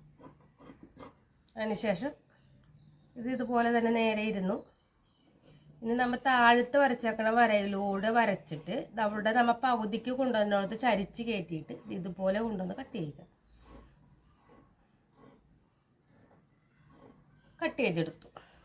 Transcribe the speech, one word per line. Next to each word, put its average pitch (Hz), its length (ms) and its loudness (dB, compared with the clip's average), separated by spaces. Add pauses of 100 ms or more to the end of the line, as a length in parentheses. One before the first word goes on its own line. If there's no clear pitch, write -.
(1600)
അതിനുശേഷം 214 560 -2 (1080)
ഇത് 233 140 -6
ഇതുപോലെ 233 420 0
തന്നെ 226 220 4
നേരെ 220 340 2
ഇരുന്നു. 196 240 0 (1300)
ഇനി 233 180 -2
നമ്മൾ 247 180 0 (100)
താഴത്ത് 240 540 6
വരച്ചേക്കണ 226 560 0
വരയിലൂടെ 202 800 2
വരച്ചിട്ട്, 175 580 -2 (160)
ഇത് 220 140 -6
അവിടെ 208 320 -2
നമ്മ 240 140 4 (140)
പകുതിക്ക് 226 540 -2
കൊണ്ടുവന്നിടത്ത് 208 680 0
ചരിച്ച് 214 420 0
കയറ്റിയിട്ട് 170 460 -6 (100)
ഇത് 214 160 -12
ഇതുപോലെ 190 460 -2
കൊണ്ടുവന്ന് 190 340 -6
കട്ട് 262 180 -12
ചെയ്യുക. 151 240 -8 (4000)
കട്ട് 320 220 -2
ചെയ്തെടുത്തു. 165 440 -2 (380)